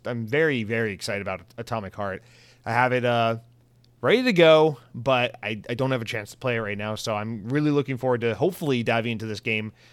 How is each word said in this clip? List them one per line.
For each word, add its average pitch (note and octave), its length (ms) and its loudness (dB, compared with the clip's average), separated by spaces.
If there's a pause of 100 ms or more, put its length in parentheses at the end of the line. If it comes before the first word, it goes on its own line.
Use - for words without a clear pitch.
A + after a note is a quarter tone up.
I'm A#2+ 200 -6
very, C#3 380 0
very A2+ 280 -2
excited G2+ 300 -6
about F#2+ 200 -8 (160)
Atomic A2+ 380 -8
Heart. G2+ 280 -6 (420)
I A2+ 80 -4
have B2 180 4
it, B2 140 2
uh, A#2 320 2 (640)
ready G#3 220 4
to B3 100 4
go, D#3+ 460 8 (160)
but B2 480 0
I, G#2 260 -6
I A#2+ 60 -4
don't C3 160 0
have B2 100 -2
a A2+ 40 -10
chance G#2+ 260 -8
to - 60 -20
play B2 180 -2
it A2+ 60 -2
right G#2 160 -6
now, G#2+ 180 -6
so G#2+ 200 -4
I'm G#2+ 340 -6
really D3+ 220 0
looking C3+ 260 0
forward B2 240 0
to A#2 140 0
hopefully C#3 480 0
diving A#2 300 0
into A2 140 -8
this G#2 120 -8
game A2 340 -4 (200)